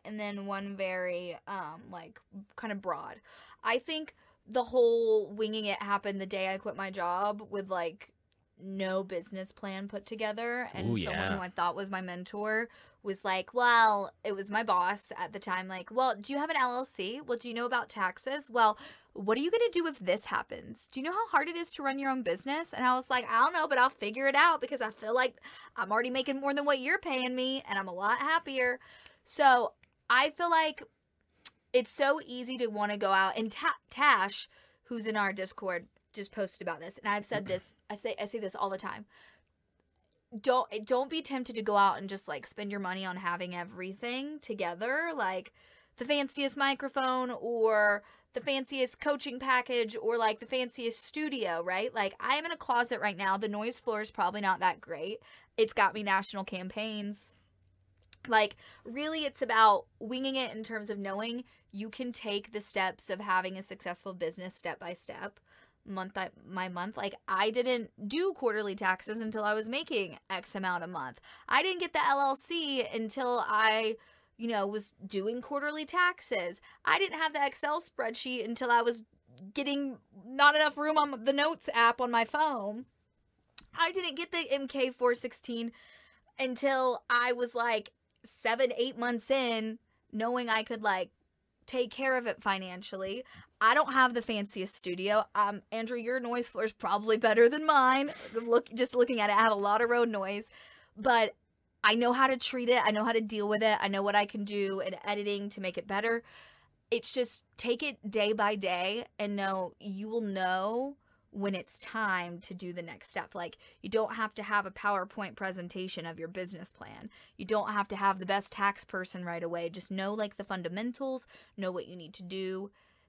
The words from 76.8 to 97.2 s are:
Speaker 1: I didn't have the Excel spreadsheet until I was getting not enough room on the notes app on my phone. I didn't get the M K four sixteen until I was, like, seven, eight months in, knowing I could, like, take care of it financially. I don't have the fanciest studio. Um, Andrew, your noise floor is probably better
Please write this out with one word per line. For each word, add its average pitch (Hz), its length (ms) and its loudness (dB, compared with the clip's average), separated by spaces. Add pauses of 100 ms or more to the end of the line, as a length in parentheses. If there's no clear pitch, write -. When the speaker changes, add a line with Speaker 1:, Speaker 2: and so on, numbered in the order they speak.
Speaker 1:
I - 160 4
didn't 349 180 -2
have 320 140 0
the 294 120 0
Excel 294 360 0
spreadsheet 233 640 -4
until 240 260 -2
I 233 120 6
was 233 200 0 (520)
getting 277 440 -2 (260)
not 285 300 6
enough 302 240 4
room 302 180 0
on 277 280 0
the 269 80 4
notes 294 420 0
app 233 260 6
on 240 120 0
my 233 120 2
phone. 247 600 0 (920)
I 330 140 2
didn't 349 260 -4
get 339 140 -6
the 330 220 0
M 277 160 0
K 262 220 2
four 247 260 2
sixteen 233 560 -6 (680)
until 262 720 2
I 240 220 4
was, 240 240 -2
like, 233 340 0 (320)
seven, 240 540 0
eight 247 200 0
months 240 360 0
in, 233 480 0 (320)
knowing 240 360 -2
I 220 140 4
could, 220 220 -6
like, 190 260 0 (560)
take 247 240 -2
care 262 260 0
of 240 100 -2
it 226 160 -2
financially. 190 840 -4 (360)
I 220 140 8
don't 285 180 4
have 254 220 6
the 233 80 0
fanciest 202 520 -4
studio. 190 500 0 (120)
Um, 202 340 0
Andrew, 226 260 -4
your 240 220 -2
noise 240 300 -2
floor - 160 -4
is 220 80 0
probably 208 440 0
better 233 320 8